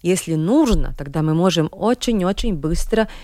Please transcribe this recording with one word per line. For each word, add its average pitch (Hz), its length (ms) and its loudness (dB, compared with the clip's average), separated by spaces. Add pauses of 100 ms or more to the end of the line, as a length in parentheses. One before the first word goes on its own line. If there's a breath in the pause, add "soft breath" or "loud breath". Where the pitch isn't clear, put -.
если 170 340 -2
нужно, 196 640 2
тогда 143 240 -6
мы 156 120 2
можем 165 380 2
очень-очень 202 840 -2
быстро, 170 540 0 (160 loud breath)